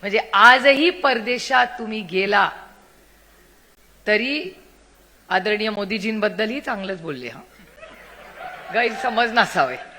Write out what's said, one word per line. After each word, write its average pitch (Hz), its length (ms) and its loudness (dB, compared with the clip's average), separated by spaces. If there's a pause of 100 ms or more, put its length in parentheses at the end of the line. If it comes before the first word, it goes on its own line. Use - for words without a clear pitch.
म्हणजे 202 160 -2 (160)
आजही 262 580 8
परदेशात 247 720 0 (120)
तुम्ही 220 240 -8
गेला 190 460 2 (1600)
तरी 240 340 0 (880)
आदरणीय 208 420 -2
मोदीजींबद्दलही 208 920 -4
चांगलंच 196 400 -8
बोलले, 135 280 -12
हा, 117 120 -18 (1300)
गैरसमज 233 580 -2
नसावे. 165 440 0 (220)